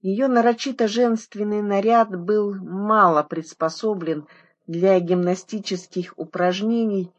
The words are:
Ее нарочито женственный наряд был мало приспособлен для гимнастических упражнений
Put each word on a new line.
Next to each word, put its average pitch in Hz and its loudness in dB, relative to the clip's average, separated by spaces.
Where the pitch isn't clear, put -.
Ее 202 0
нарочито 240 2
женственный 214 -2
наряд 214 2
был 202 -2
мало 185 2
приспособлен 160 -4
для 180 2
гимнастических 180 -4
упражнений 190 -2